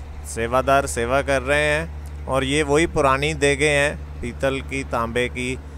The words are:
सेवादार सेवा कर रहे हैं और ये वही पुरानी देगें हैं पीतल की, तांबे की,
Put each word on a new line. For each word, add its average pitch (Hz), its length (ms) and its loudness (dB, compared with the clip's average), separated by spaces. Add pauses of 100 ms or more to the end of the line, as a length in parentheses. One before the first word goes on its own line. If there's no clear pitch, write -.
(280)
सेवादार 131 600 2
सेवा 123 340 0
कर 135 200 0
रहे 147 220 2
हैं - 640 -4
और 131 180 0
ये 143 200 2
वही 151 240 4
पुरानी 143 480 2
देगें 143 320 4
हैं 147 520 0
पीतल 131 420 -2
की, 135 220 -6
तांबे 120 440 -2
की, 123 300 -4 (200)